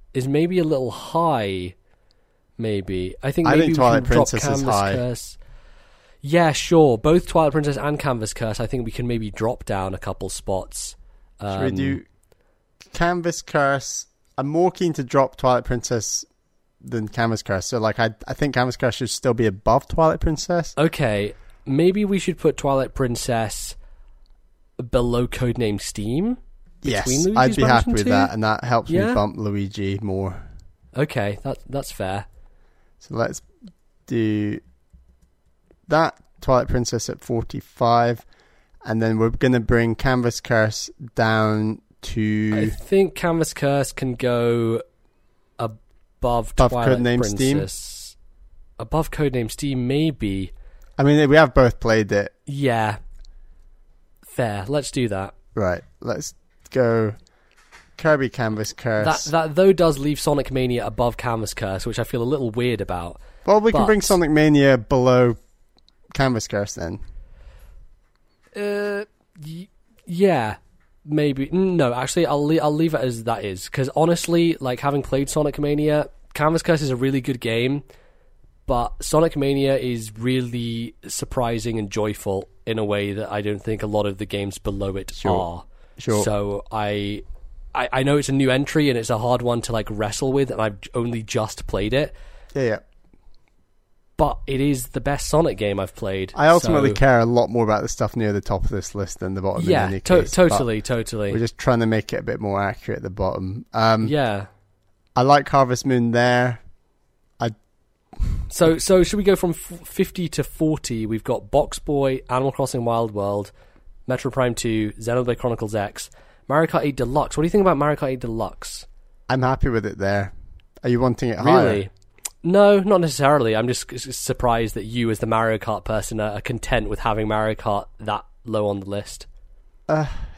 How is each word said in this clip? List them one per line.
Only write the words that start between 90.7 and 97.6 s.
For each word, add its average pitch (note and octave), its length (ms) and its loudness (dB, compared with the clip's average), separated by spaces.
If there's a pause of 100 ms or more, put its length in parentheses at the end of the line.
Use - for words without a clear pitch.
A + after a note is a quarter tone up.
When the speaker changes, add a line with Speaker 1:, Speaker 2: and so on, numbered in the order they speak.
Speaker 1:
j-, - 120 -16
only A#2 300 -4
just - 440 -4
played G#2 260 -2
it. C#3+ 200 -2 (400)
Speaker 2:
Yeah, C#3 100 -2
yeah. A2 160 0 (1400)
Speaker 1:
But C#3+ 300 0
it C3+ 120 -2
is C#3 300 0
the C3 120 -8
best C#3+ 280 -4
Sonic D3+ 300 2
game G2+ 200 0
I've F#2+ 160 -6
played, F#2+ 400 -6
Speaker 2:
I D3 120 4
ultimately D#3+ 420 4
Speaker 1:
so G#2 60 -2
Speaker 2:
care C3 240 6
a A2+ 60 4
lot A#2+ 260 2
more A#2 120 2